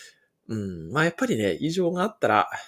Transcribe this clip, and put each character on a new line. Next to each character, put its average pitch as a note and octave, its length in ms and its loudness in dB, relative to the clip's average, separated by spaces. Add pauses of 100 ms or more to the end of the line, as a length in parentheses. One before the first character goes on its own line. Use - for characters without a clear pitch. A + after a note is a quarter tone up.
(480)
う A2 80 -4
ん、 F2+ 360 -6
ま D3+ 100 2
あ、 - 20 4
や E3+ 60 2
っ - 40 -16
ぱ C4 120 0
り G3+ 100 0
ね、 G2 240 2
異 D3 100 0
常 E3+ 220 0
が F3+ 100 -2
あ G3+ 40 2
っ A3 120 -6
た C#3 80 0
ら、 G#2+ 220 4 (200)